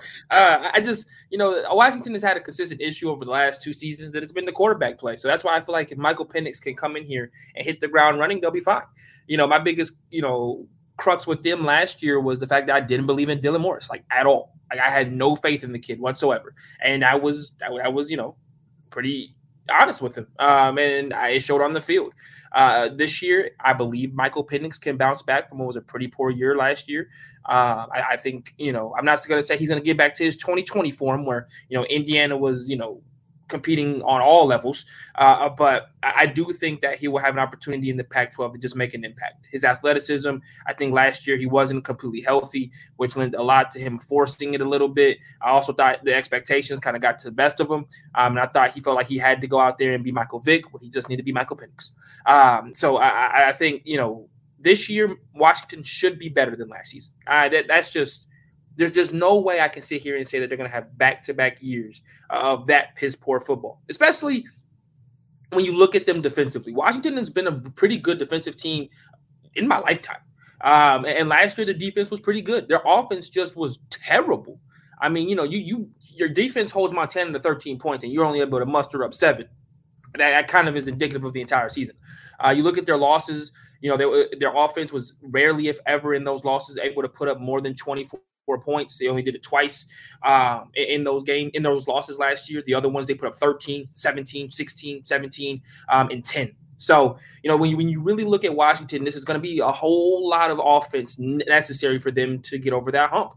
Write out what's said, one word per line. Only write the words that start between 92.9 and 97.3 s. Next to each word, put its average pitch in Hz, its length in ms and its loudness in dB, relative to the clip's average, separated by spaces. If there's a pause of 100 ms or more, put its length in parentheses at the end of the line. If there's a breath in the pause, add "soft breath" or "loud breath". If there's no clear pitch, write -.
they 135 80 -2
put 135 140 -6
up - 100 -10
thirteen, 143 560 0
seventeen, 139 560 -6
sixteen, 143 560 -12
seventeen, 139 560 -6 (280 soft breath)
um, 131 200 4
and 120 160 -10
ten. 127 280 -6 (240)
So, 143 420 4 (240 loud breath)